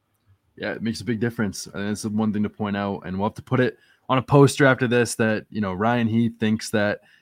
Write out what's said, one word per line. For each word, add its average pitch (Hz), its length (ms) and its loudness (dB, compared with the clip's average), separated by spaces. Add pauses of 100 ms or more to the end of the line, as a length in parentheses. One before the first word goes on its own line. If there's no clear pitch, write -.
(560)
Yeah, 104 160 -8
it 67 100 -8
makes 110 200 -4
a 101 40 -14
big 110 140 -2
difference. 113 480 -4
And 101 220 -8
that's 104 140 -6
the 113 60 -6
one 107 220 0
thing 104 120 -2
to 104 60 -2
point 101 280 -6
out. 101 280 -4
And 92 120 -8
we'll 101 100 0
have 107 80 -6
to - 80 -14
put 127 160 0
it 127 180 0 (300)
on 131 100 0
a 127 40 0
poster 143 440 6
after 131 220 4
this 117 280 0
that, 110 340 0
you 107 120 -6
know, 98 120 -4
Ryan 113 340 0
Heath 113 320 0
thinks 110 320 -2
that 104 300 0 (200)